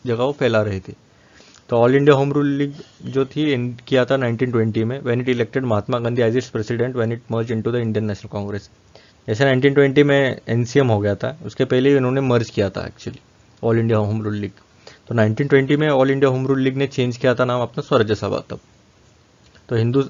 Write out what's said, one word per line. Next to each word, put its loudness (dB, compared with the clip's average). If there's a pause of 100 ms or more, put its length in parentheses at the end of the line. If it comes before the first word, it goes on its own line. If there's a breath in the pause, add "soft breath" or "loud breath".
जगह -2
वो -2
फैला 0
रहे -4
थे। -18 (760 soft breath)
तो 0
all 4
India 6
Home 0
Rule -2
League -8
जो -2
थी -2
इन-, -4
किया 2
था 0
नाइनटीन -2
ट्वेंटी 0
में, -6
when -2
it -4
elected 0
Mahatma -2
Gandhi -2
as 2
its -2
president, -4
when -2
it -4 (140)
merged -2
into -2
the -2
Indian -2
National -8
Congress। -8 (580 soft breath)
जैसे 0
नाइनटीन 4
ट्वेंटी 4
में 2
एनसीएम 2
हो 2
गया 0
था, -8
उसके -2
पहले 2
ही 6
उन्होंने 0
merge 0
किया -2
था -10
actually -14 (460)
all 2
India 2
Home -2
Rule -4
League। -10 (460 loud breath)
तो -6
नाइनटीन 2
ट्वेंटी 4
में 2
all 4
India 2
Home 0
Rule 0
League 0
ने -2
चेंज -4
किया 2
था 0
नाम -2
अपना -6
स्वराज्य 2
सभा -4 (120)
तब। -12 (1080)
तो -2
हिंदू, 2